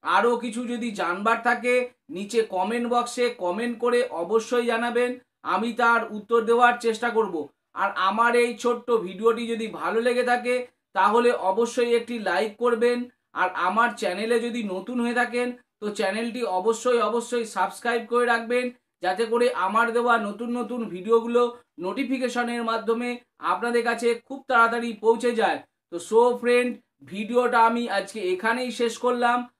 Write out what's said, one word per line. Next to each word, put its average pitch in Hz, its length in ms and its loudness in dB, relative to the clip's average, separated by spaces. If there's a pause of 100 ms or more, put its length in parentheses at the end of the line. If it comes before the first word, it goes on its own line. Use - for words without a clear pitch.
আরও 196 280 4 (100)
কিছু 233 180 -6 (120)
যদি 240 160 -4 (120)
জানবার 202 380 0 (100)
থাকে 247 260 2 (420)
নিচে 208 240 -2 (140)
comment 220 380 -2
বক্সে 240 320 0 (180)
comment 214 320 -2 (100)
করে 240 160 2 (220)
অবশ্যই 226 500 0
জানাবেন, 240 380 0 (440)
আমি 220 160 0 (100)
তার 233 200 4 (160)
উত্তর 233 320 0
দেওয়ার 240 260 6 (100)
চেষ্টা 226 320 0
করব। 202 180 0 (460)
আর 165 80 0 (200)
আমার 226 240 2 (100)
এই 240 100 0 (100)
ছোট্ট 240 260 -2 (180)
ভিডিওটি 220 460 0
যদি 226 140 -4 (140)
ভালো 180 260 0
লেগে 247 240 2
থাকে 240 240 0 (420)
তাহলে 208 340 4 (200)
অবশ্যই 233 480 0
একটি 233 180 -6 (120)
like 202 240 0 (100)
করবেন, 240 360 2 (420)
আর 185 80 2 (200)
আমার 226 220 2 (100)
চ্যানেলে 214 360 0 (100)
যদি 240 140 -4 (140)
নতুন 190 300 -6
হয়ে 240 160 0
থাকেন 240 280 -2 (320)
তো 214 60 -6 (120)
চ্যানেলটি 220 440 -2 (160)
অবশ্যই, 226 500 2
অবশ্যই 233 380 -2 (100)
subscribe 226 460 -2 (100)
করে 240 200 2
রাখবেন, 233 320 0 (400)
যাতে 185 280 0
করে 240 140 4 (200)
আমার 220 200 2 (100)
দেওয়া 240 180 4 (120)
নতুন 208 320 -8
নতুন 240 220 -6 (140)
ভিডিওগুলো 233 480 2 (420)
নোটিফিকেশনের 240 840 -2
মাধ্যমে 226 380 -2 (440)
আপনাদের 240 360 0
কাছে 233 200 0 (180)
খুব 262 140 -12 (100)
তাড়াতাড়ি 233 400 2 (140)
পৌঁছে 233 260 4 (100)
যায়। 156 180 0 (320)
তো 170 60 -10 (120)
so 226 140 6 (180)
friend, 240 300 2 (420)
ভিডিওটা 233 460 0 (100)
আমি 240 140 0 (160)
আজকে 196 220 -6 (120)
এখানেই 233 380 -2 (100)
শেষ 226 140 0 (100)
করলাম। 240 340 2 (220)